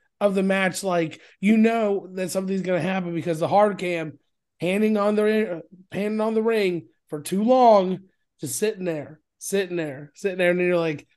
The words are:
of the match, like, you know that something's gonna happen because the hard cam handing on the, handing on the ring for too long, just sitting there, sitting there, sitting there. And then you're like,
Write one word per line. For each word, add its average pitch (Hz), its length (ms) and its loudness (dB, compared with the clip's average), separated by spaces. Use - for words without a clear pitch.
of 202 140 2
the 196 80 0
match, 190 400 0
like, 175 360 -2
you 214 160 4
know 220 560 2
that 185 180 -6
something's 190 300 -2
gonna 180 180 -2
happen 175 340 -4
because 165 260 -4
the 165 100 0
hard 202 280 4
cam 170 400 -6
handing 208 380 0
on 208 180 0
the, 214 460 0
handing 208 300 -4
on 220 120 -2
the 220 100 0
ring 202 440 0
for 151 120 -10
too 190 220 -2
long, 214 560 6
just 139 180 -8
sitting 208 280 -4
there, 156 340 -8
sitting 185 380 -4
there, 147 380 -8
sitting 185 220 -6
there. 180 140 4
And 180 80 2
then 180 80 2
you're 180 100 2
like, 160 400 -4